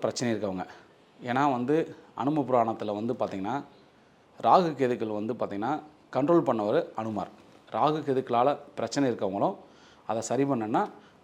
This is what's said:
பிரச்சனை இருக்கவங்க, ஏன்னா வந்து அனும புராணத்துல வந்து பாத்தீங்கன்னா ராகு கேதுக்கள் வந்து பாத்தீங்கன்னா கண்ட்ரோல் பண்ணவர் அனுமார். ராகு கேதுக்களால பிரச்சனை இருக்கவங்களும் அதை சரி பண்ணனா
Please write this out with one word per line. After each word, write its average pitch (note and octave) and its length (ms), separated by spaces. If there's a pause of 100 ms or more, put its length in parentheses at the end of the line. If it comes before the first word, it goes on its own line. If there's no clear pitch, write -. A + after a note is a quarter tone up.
பிரச்சனை A#2+ 280
இருக்கவங்க, G2 320 (640)
ஏன்னா B2+ 140 (100)
வந்து B2 220 (460)
அனும C#3+ 260
புராணத்துல A2+ 500
வந்து A#2 240
பாத்தீங்கன்னா G2+ 340 (840)
ராகு E3 400
கேதுக்கள் A2+ 400
வந்து A2+ 220
பாத்தீங்கன்னா G2+ 300 (440)
கண்ட்ரோல் D#3 340
பண்ணவர் A2+ 300 (220)
அனுமார். G#2+ 300 (440)
ராகு D3+ 320
கேதுக்களால C3 480 (240)
பிரச்சனை B2+ 320
இருக்கவங்களும் G#2+ 440 (540)
அதை A2 220
சரி C3 200
பண்ணனா A#2+ 320 (400)